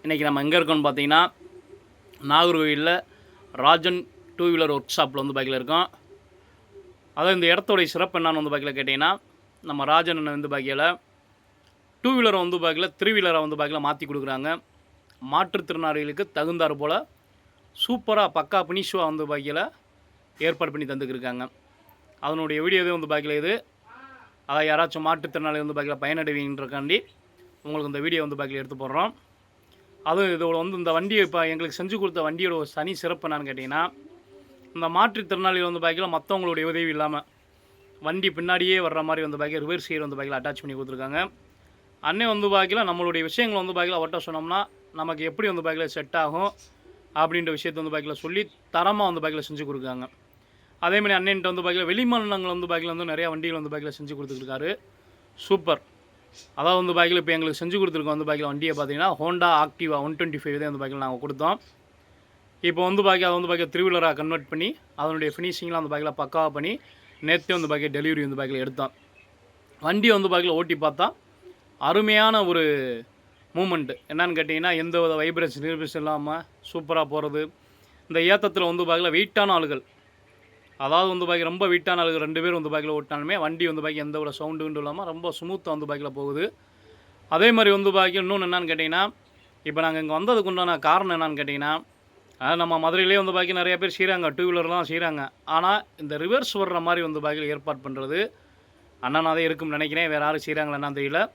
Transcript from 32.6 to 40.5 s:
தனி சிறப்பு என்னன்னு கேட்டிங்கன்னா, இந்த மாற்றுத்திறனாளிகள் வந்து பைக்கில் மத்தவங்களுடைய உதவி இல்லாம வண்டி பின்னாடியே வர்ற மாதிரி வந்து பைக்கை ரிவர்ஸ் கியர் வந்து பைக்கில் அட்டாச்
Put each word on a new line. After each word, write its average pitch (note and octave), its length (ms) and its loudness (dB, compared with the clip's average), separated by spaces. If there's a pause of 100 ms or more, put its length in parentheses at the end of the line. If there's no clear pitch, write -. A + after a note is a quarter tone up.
தனி D#3+ 200 -4
சிறப்பு E3 340 -6
என்னன்னு D3 220 -4
கேட்டிங்கன்னா, C3+ 340 -4 (880)
இந்த E3 160 -2
மாற்றுத்திறனாளிகள் F#3 800 2
வந்து E3+ 160 -4
பைக்கில் E3+ 300 0
மத்தவங்களுடைய E3+ 500 -2
உதவி E3 300 -2
இல்லாம D3+ 280 -2 (800)
வண்டி F#3 280 0
பின்னாடியே F3+ 500 2
வர்ற D#3 240 0
மாதிரி D#3 240 0
வந்து D3 140 -6
பைக்கை D3+ 200 -2
ரிவர்ஸ் E3 280 -4
கியர் D3+ 160 -4
வந்து C#3 140 -8
பைக்கில் C#3 200 -6
அட்டாச் C#3+ 240 -6